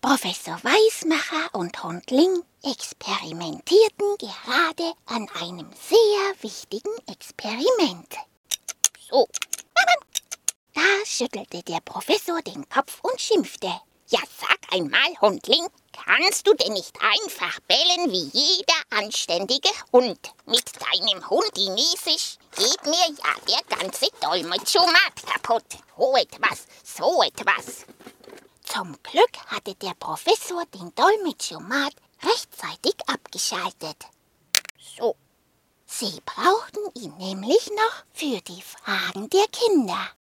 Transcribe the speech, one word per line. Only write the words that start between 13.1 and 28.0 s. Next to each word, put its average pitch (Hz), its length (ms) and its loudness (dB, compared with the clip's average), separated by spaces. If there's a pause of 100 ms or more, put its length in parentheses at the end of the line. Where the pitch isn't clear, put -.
schimpfte. - 600 -2 (260)
"Ja, 226 120 2 (200)
sag - 200 0 (120)
einmal, 294 480 0
Hundling, 254 480 2 (240)
kannst 320 540 0
du 415 80 8
denn 196 200 0
nicht 185 280 -8
einfach 214 600 0
bellen 339 500 2
wie 175 220 -2
jeder 330 460 2 (120)
anständige 208 760 0 (220)
Hund? 247 400 4 (140)
Mit - 340 0
deinem 190 480 -4
Hundinesisch 311 1080 -2 (180)
geht 254 300 0
mir 330 220 2 (100)
ja - 160 -2 (160)
der - 280 -2
ganze - 300 -4 (140)
Dolmetschomat 202 1040 2
kaputt. - 400 -2 (320)
So 262 180 2
etwas, - 520 -2 (160)
so 269 400 2
etwas." - 640 -4 (760)